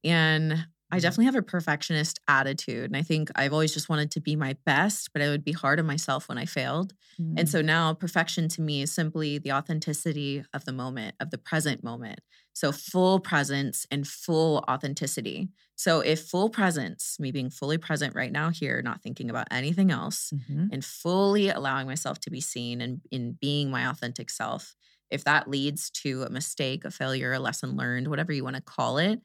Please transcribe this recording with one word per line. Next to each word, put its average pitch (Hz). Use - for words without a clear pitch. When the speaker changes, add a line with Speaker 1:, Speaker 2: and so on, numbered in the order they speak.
Speaker 1:
And 160
I 180
Speaker 2:
Mm. 175
Speaker 1:
definitely 175
have 269
a 220
perfectionist 160
attitude. 135
And 135
I 147
think 156
I've 139
always 156
just 151
wanted 151
to 160
be 151
my 139
best, 165
but 147
I 147
would 147
be 143
hard 156
on 165
myself 143
when 123
I 135
failed. 147
And 160
Speaker 2:
Mm. -
Speaker 1:
so 156
now 160
perfection 165
to 165
me 147
is 143
simply 156
the 139
authenticity 147
of 139
the 131
moment, 127
of 151
the 131
present 147
moment. 117
So 143
full 185
presence 139
and 143
full 160
authenticity. 139
So 165
if 160
full 190
presence, 160
me 135
being 127
fully 143
present 147
right 123
now 151
here, 135
not 123
thinking 120
about 117
anything 165
else, -
Speaker 2:
Mm-hmm. 143
Speaker 1:
and 135
fully 196
allowing 135
myself 139
to -
be 131
seen 120
and 123
in 120
being 143
my 127
authentic 123
self, -
if 143
that 143
leads 143
to 131
a -
mistake, -
a -
failure, 131
a 131
lesson 131
learned, 123
whatever 151
you 135
wanna 131
call 123
it 208